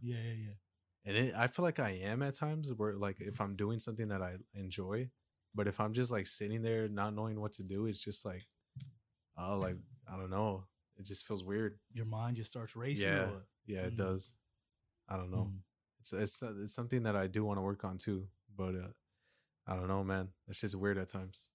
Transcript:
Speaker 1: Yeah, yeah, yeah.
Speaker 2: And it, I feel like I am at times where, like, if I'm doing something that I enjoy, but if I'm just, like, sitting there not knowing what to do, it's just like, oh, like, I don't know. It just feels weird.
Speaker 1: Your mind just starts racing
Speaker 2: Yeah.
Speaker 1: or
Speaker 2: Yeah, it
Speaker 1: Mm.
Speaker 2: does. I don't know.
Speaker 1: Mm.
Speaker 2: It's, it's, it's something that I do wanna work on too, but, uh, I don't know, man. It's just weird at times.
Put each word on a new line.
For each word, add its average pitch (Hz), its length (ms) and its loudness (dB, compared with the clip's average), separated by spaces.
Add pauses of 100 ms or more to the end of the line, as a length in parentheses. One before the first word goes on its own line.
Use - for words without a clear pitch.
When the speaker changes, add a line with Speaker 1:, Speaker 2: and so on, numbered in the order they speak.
Speaker 1:
Yeah, 120 200 -4
yeah, 113 120 -4
yeah. 107 200 -6 (520)
Speaker 2:
And 101 100 0
it, 120 200 4
I 117 120 6
feel 175 160 0
like 170 160 4
I 113 120 4
am 101 320 0
at 139 100 0
times 151 400 -2
where, 107 220 2
like, 101 260 0
if 98 180 -4
I'm 98 160 0
doing 104 240 2
something 113 300 -2
that 98 140 0
I 92 140 -4 (160)
enjoy, 98 580 -2 (420)
but 101 140 2
if 101 120 2
I'm 107 140 2
just, 123 180 2
like, 104 160 2
sitting 107 360 0
there 113 260 2
not 104 240 0
knowing 107 260 -2
what 104 140 -2
to 98 100 -6
do, 98 220 0
it's 107 180 0
just - 220 -2
like, 92 220 -6 (880)
oh, 95 220 0
like, 92 180 0 (300)
I 92 100 -8
don't 92 140 -6
know. 98 340 2 (320)
It 95 80 -12
just 101 220 -4
feels 98 160 -2
weird. 104 360 0 (140)
Speaker 1:
Your 117 120 -4
mind 113 320 0
just 110 120 -4
starts 113 260 -8
racing 117 320 2
Speaker 2:
Yeah. 95 220 6
Speaker 1:
or 95 180 -8 (200)
Speaker 2:
Yeah, 98 180 -2
it 90 80 0
Speaker 1:
Mm. 110 40 -2
Speaker 2:
does. 95 340 0 (760)
I 95 100 -4
don't 92 140 -4
know. 104 220 2
Speaker 1:
Mm. 98 60 -8 (400)
Speaker 2:
It's, - 140 -4
it's, 98 280 2
it's 104 320 -4
something 120 300 2
that 107 120 4
I 95 120 4
do 107 180 2
wanna 101 160 2
work 98 220 0
on 92 160 -2
too, 98 280 0 (280)
but, 92 200 0
uh, 92 180 -6 (760)
I 92 80 0
don't 92 120 -2
know, 98 160 2
man. 95 300 0 (140)
It's 101 140 -4
just 101 140 -2
weird 98 220 4
at 95 120 -2
times. 95 460 -8